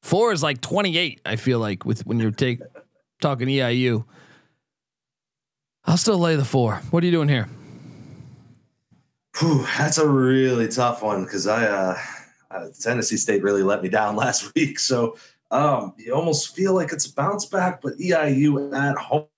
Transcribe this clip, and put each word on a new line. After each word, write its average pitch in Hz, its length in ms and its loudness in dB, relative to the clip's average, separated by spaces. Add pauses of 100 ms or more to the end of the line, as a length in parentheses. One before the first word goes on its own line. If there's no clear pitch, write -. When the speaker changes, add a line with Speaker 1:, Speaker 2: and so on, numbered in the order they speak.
Speaker 1:
Four 214 300 2
is 156 100 -2
like 143 180 -2
twenty-eight, 175 640 -2
I 110 120 -4
feel 120 240 0
like, 104 240 -4
with 113 220 -4
when 117 120 -2
you're 110 120 2
take, 120 300 -2 (600)
talking 131 280 -2
E 135 140 2
I 123 80 0
U. 120 340 0 (1800)
I'll 170 120 2
still 208 200 2
lay 170 180 2
the 143 100 0
four. 113 300 2 (140)
What 170 120 2
are 180 40 2
you 175 60 2
doing 156 160 2
here? 123 200 2 (1900)
Speaker 2:
Whew, 147 280 2 (100)
that's 151 220 0
a 156 100 4
really 131 600 4
tough 120 340 0
one 101 240 -2
'cause 92 200 -4
I, 110 200 2
uh, 95 320 0 (520)
uh, 90 160 -10 (140)
Tennessee 113 380 -2
State 101 240 0
really 101 200 2
let 98 200 2
me 92 80 -4
down 104 260 0
<laughs> 110 80 0
last - 300 -4
week. 143 240 0
So, 117 380 0 (340)
um, 123 480 0
you 113 160 -6
almost 156 420 -2
feel 185 180 2
like 170 180 0
it's 147 140 -4
a - 60 -16
bounce 202 340 -2
back, 185 360 -2
but - 180 -6
E 180 140 0
I 156 140 2
U 143 440 2
at 139 240 0
home 151 300 -2 (120)